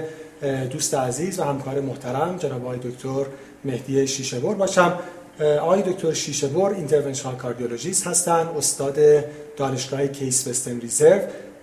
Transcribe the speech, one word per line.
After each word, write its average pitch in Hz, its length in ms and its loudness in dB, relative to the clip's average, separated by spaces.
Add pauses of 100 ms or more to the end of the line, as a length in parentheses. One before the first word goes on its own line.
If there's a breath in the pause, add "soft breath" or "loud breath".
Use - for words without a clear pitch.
(420 loud breath)
اه، 135 240 -2
دوست 147 280 -4
عزیز 143 460 -2
و 165 40 0
همکار 139 380 -2
محترم 135 560 -2
جناب 131 280 -4
آقای 127 120 -6
دکتر 131 480 -4 (380 loud breath)
مهدی 135 440 0
شیشه 131 320 -4
بر 175 140 0
باشم. 185 460 2 (400 loud breath)
اه، 151 180 6
آقای 170 240 4
دکتر 165 320 0
شیشه 143 340 -2
بر 180 220 2
اینترونشنال 143 680 0
کاردیولوژیست 123 720 -4
هستن، 165 500 2
استاد 139 420 -2 (580 loud breath)
دانشگاه 135 500 -2
کیس 135 400 -2
وسترن 120 320 -4
ریزرو 151 400 6 (440 loud breath)